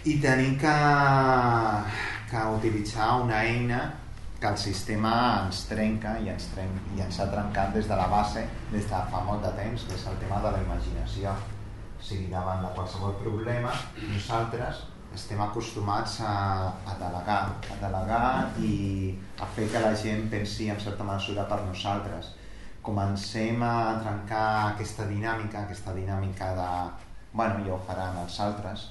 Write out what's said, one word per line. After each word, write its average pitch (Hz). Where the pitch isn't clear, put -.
i 151
tenim 131
que, 151
que 110
utilitzar 110
una 113
eina 120
que 110
el 101
sistema 104
ens 92
trenca 107
i 95
ens -
tren-, 95
i 92
ens 92
ha 101
trencat 101
des 101
de 104
la 92
base, 104
des 104
de 92
fa 92
molt 104
de 92
temps, 113
que -
és -
el 95
tema 101
de 101
la 95
imaginació. 98
O -
sigui, 92
davant 92
de 87
qualsevol 95
problema, 120
nosaltres 117
estem -
acostumats 104
a, 104
a 98
delegar, 92
a -
delegar 104
i 110
a -
fer 110
que 113
la 107
gent 107
pensi 104
en 101
certa 101
mesura 101
per 101
nosaltres. 98
Comencem 104
a 113
trencar 107
aquesta 107
dinàmica, 104
aquesta 92
dinàmica 95
de, 90
bueno, 104
ja 92
ho -
faran 90
els -
altres 104